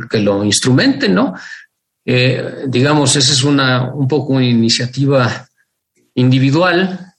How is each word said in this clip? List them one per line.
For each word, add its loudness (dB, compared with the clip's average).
que -2
lo 0
instrumenten, 0
¿no? 0
Eh, -2
digamos, 2
esa 2
es 0
una, 0
un -4
poco -2
una 2
iniciativa 0
individual. 0